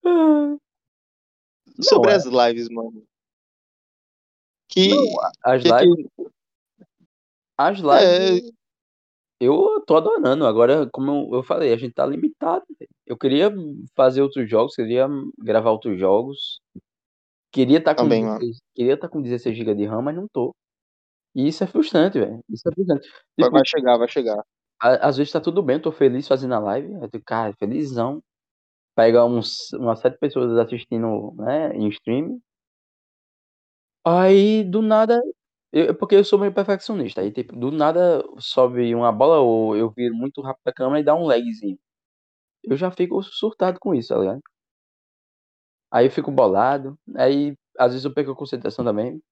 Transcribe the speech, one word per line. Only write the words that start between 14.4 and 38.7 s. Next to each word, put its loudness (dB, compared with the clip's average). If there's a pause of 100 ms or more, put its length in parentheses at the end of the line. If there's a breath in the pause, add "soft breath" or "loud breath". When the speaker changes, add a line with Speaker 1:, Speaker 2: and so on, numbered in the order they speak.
Speaker 1:
jogos, 0
queria 0 (320)
gravar 0
outros -4
jogos. -2 (920)
Queria 2
tá 2
com 0
Speaker 2:
Também, 2
mano. -4
Speaker 1:
dezesseis, -8 (120)
queria 0
tá -12
com -8
dezesseis -6
gigas -4
de -2
ram, -6
mas -6
não -10
tô. -6 (800)
E 0
isso -4
é -4
frustrante, 0
velho. -4 (100)
Isso -6
é -2
frustrante. -2 (300 soft breath)
Speaker 2:
Vai, 4
Speaker 1:
Tipo, 2
Speaker 2:
vai 4
chegar, 2
vai 2
chegar. -4 (380)
Speaker 1:
a-, 4
às -2
vezes -2
tá 0
tudo 0
bem, 0
eu -4
tô -4
feliz 0
fazendo 0
a 0
live. -6
Eu -12
tô, -12
cara, -4
felizão. -6 (720)
Pega 6
uns, -2
umas -4
sete -2
pessoas -2
assistindo, -4
né, -4
em -2
stream. -6 (1700)
Aí, 4
do -2
nada, 2 (500)
eu, 2
porque 0
eu 6
sou 2
meio 0
perfeccionista. -4
Aí, -4
tipo, -10
do -6
nada 2 (160)
sobe 0